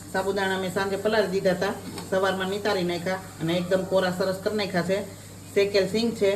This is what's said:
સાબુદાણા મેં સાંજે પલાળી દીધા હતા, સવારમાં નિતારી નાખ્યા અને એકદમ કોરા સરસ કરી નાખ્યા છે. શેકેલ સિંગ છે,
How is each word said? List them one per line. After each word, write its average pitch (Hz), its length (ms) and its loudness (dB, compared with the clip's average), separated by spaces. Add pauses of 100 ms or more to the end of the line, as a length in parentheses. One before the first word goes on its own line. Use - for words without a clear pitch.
(140)
સાબુદાણા 190 480 0
મેં 185 140 -2
સાંજે 196 220 0
પલાળી 208 360 2
દીધા 185 220 4
હતા, 196 200 0 (360)
સવારમાં 190 400 2
નિતારી 202 400 0
નાખ્યા 180 340 -4 (160)
અને 160 160 0
એકદમ 180 340 2
કોરા 185 280 4
સરસ 185 260 0
કરી 208 120 0
નાખ્યા 180 340 -2
છે. 190 80 2 (560)
શેકેલ 202 340 4
સિંગ 220 320 0
છે, 196 160 4